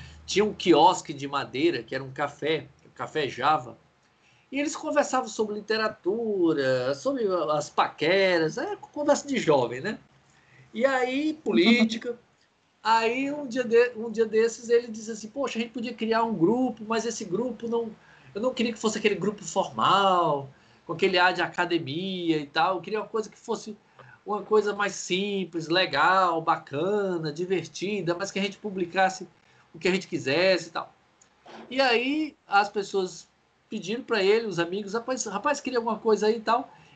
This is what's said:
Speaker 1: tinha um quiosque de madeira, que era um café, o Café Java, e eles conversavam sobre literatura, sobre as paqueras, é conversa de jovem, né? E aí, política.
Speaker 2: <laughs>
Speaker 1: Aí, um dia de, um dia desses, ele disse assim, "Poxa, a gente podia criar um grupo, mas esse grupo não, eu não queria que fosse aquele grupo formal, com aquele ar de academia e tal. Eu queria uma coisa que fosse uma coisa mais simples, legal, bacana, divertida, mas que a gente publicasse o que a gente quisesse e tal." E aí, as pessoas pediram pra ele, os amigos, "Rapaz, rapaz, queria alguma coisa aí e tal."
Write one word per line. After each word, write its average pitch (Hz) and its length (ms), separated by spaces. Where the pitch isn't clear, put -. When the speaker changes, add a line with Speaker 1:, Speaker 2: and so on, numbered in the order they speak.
Speaker 1:
tinha 202 200
um 196 80
quiosque 165 580
de 139 160
madeira, 135 560
que 117 100
era 135 100
um 135 80
café, 143 560
o - 60
Café 131 360
Java, 120 500
e 269 80
eles 302 160
conversavam 285 520
sobre 214 280
literatura, 190 1400
sobre 254 320
as 147 180
paqueras, 175 880
é 381 180
conversa 294 520
de 269 100
jovem, 131 440
né? 208 180
E 226 120
aí, 269 480
política. 226 760
Speaker 2:
<laughs> - 100
Speaker 1:
Aí, 226 480
um 294 160
dia 247 200
de, 233 320
um 226 120
dia 220 160
desses, 220 440
ele 240 180
disse 220 240
assim, 214 160
"Poxa, 262 320
a - 20
gente 240 100
podia 240 220
criar 226 300
um 233 100
grupo, 220 540
mas 220 180
esse 226 200
grupo 226 420
não, 226 240
eu 196 80
não 254 120
queria 240 180
que - 80
fosse 220 180
aquele 214 180
grupo 190 280
formal, 165 1080
com 170 80
aquele 180 260
ar 180 140
de 175 80
academia 170 960
e 147 100
tal. 170 280
Eu 175 60
queria 214 200
uma - 60
coisa 214 220
que - 80
fosse 208 380
uma 196 180
coisa 208 300
mais 202 220
simples, 180 720
legal, 170 720
bacana, 165 920
divertida, 175 840
mas 190 140
que 196 80
a - 20
gente 196 160
publicasse 185 720
o - 40
que 190 100
a - 20
gente 185 160
quisesse 160 640
e - 20
tal." - 220
E 262 120
aí, 269 520
as 202 220
pessoas 196 580
pediram 214 340
pra 214 200
ele, 220 240
os 175 100
amigos, 185 360
"Rapaz, 240 320
rapaz, 220 340
queria 254 200
alguma 226 200
coisa 214 280
aí 220 100
e 220 40
tal." 240 300